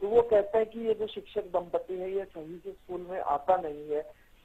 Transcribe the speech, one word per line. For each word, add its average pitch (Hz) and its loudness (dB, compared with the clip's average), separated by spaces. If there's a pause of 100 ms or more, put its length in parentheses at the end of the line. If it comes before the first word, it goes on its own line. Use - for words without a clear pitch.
तो 392 -2
वो 240 6
कहता 208 4
है 220 4
कि - -10
ये 226 2
जो 214 -4
शिक्षक - -8
दंपति 175 -4
है, 185 -6
ये 196 -2
सही 165 -12
से 185 -14
स्कूल 180 -10
में 185 -4
आता 143 2
नहीं 151 -6
है, 151 0 (420)